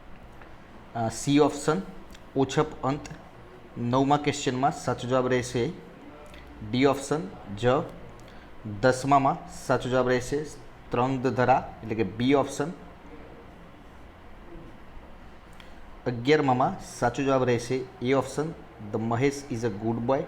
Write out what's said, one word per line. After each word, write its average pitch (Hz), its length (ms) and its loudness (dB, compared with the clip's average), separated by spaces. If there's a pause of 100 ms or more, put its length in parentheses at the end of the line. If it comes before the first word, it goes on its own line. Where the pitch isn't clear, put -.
(960)
અ, 117 140 0
સી 143 300 4
ઓપ્શન, 151 420 2 (540)
ઓછપ 139 500 0
અંત. 139 240 -2 (680)
નવમા 131 400 4
ક્વેશ્ચનમાં 131 540 0
સાચો 123 360 -4
જવાબ 127 200 4
રહેશે 123 440 0 (1000)
ડી 123 140 4
ઓપ્શન, 147 420 2 (280)
જ. 110 120 0 (1120)
દસમામાં 139 840 4
સાચો 123 220 2
જવાબ 123 180 4
રહેશે 127 640 -2 (220)
ત્રંગ 127 300 2
ધરા, 127 520 2 (100)
એટલે 110 120 -4
કે 110 80 4
બી 120 300 2
ઓપ્શન. 143 360 2 (3500)
અગિયારમામાં 135 760 4
સાચો 123 380 0
જવાબ 135 200 4
રહેશે 127 420 2 (160)
એ 123 120 2
ઓપ્શન, 143 380 0 (400)
the 113 80 0
Mahesh 120 520 0
is 117 120 -4
a 117 80 0 (140)
good 117 200 0
boy. 135 220 2